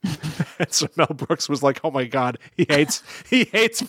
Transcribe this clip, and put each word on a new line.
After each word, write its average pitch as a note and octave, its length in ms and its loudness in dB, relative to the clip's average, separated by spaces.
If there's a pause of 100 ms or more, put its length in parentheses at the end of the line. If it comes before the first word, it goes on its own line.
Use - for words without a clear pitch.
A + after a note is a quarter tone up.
<laughs> E3+ 160 -4 (400)
And - 140 -2
so - 220 0
Mel D#3+ 180 4
Brooks D#3 340 -4
was C#3 140 -2
like, C#3 220 2
"Oh D#3+ 80 -2
my C3+ 140 -2
God, B2 340 -2 (160)
he F3+ 120 2
hates, D3 360 2 (120)
<laughs> - 140 -18
he B3+ 140 4
hates A3+ 460 0